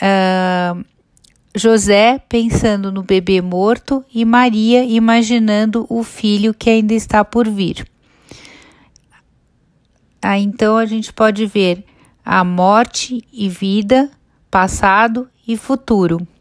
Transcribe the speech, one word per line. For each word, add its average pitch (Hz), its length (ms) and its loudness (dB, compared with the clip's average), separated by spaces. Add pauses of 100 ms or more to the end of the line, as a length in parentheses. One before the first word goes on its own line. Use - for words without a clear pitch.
ah, 185 760 0 (800)
José 220 760 2
pensando 214 640 0
no 190 100 -6
bebê 185 380 0
morto 202 640 -2 (100)
e 233 100 -2
Maria 240 600 2
imaginando 226 1040 0
o 233 160 -4
filho 214 500 -2
que - 160 -2
ainda 226 240 2
está 214 300 0
por 233 240 0
vir. 196 380 -6 (2250)
Ah, 202 160 0
então 202 380 0
a 226 100 0
gente 220 260 -8
pode 220 340 0
ver 190 380 -2 (400)
a 185 200 0
morte 202 880 0
e 208 160 -4
vida, 208 640 0 (400)
passado 208 800 0 (200)
e 226 80 -2
futuro. 190 720 -2 (140)